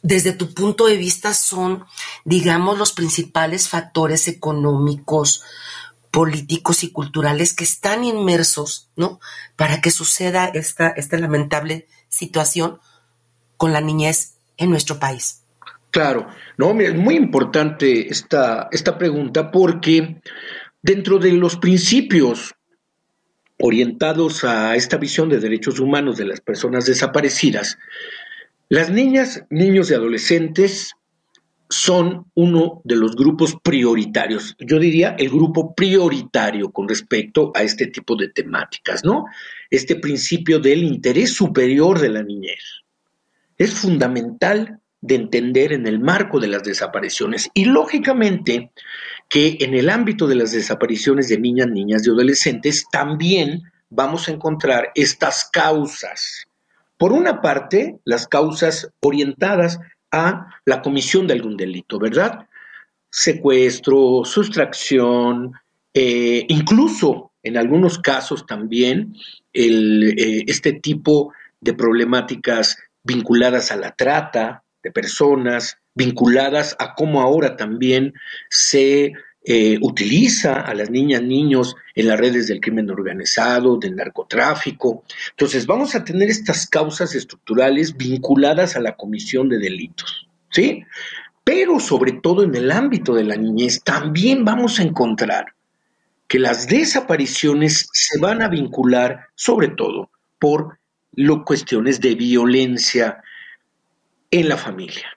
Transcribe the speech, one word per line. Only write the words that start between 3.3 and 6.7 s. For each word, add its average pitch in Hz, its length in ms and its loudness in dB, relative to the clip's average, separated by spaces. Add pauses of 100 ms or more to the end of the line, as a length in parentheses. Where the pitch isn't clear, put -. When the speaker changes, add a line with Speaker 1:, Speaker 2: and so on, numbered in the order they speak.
Speaker 1:
factores 160 600 -2
económicos, 147 1120 -2 (680)
políticos 160 720 0